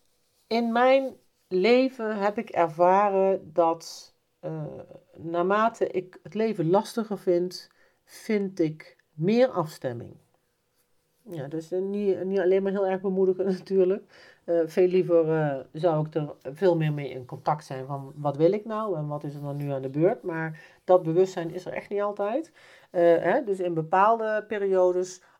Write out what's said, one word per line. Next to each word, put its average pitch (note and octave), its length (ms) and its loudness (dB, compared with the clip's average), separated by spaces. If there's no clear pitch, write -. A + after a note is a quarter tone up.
in A#3 240 -2
mijn B3+ 440 4
leven A3 720 2
heb G3+ 200 -2
ik A3 120 -6
ervaren F#3 1040 2
dat, E3+ 600 -2
eh, D#3 260 -10
naarmate F#3+ 720 0
ik - 360 -8
het D#3+ 100 -16
leven G#3 360 -2
lastiger G#3 480 0
vind, F3+ 520 -2
vind G3+ 560 -4
ik D#3 380 -4
meer A3 340 2
afstemming. C3+ 680 -6
Ja, E3 260 -12
dus, D#3+ 240 -10
eh, F#3 100 -2
niet, G3 420 -2
niet G3 160 -2
alleen F#3+ 240 4
maar G3 80 0
heel G3 160 0
erg F#3 140 -2
bemoedigend F#3+ 520 0
<laughs> F#3 40 -4
natuurlijk. F#3+ 460 2
Eh, E3+ 220 0
veel F3+ 220 2
liever, E3+ 440 4
eh, D3+ 280 0
zou D#3 360 0
ik - 80 -8
er D3+ 180 -4
veel E3+ 240 2
meer D#3 160 0
mee C#3+ 160 -8
in B2+ 160 -12
contact D3+ 400 -6
zijn C3 200 -10
van C#3 300 -10
wat D3 220 -4
wil E3 140 6
ik G#3+ 140 -4
nou G#3+ 320 -6
en D3+ 100 -6
wat D3 160 -8
is C#3+ 120 -10
er C#3+ 60 -14
dan C#3+ 140 -8
nu C#3+ 160 -6
aan C3+ 100 -6
de C3+ 80 -6
beurt. D#3+ 340 0
Maar D#3+ 380 -8
dat F3+ 200 4
bewustzijn E3+ 500 -2
is F#3 120 -12
er - 80 -10
echt - 160 -10
niet G3+ 120 -4
altijd. G#3 500 -6
Eh, F3+ 120 -2
hè, E3+ 420 4
dus G3 160 -4
in F3 140 -2
bepaalde G#3 720 2
periodes, F#3 760 0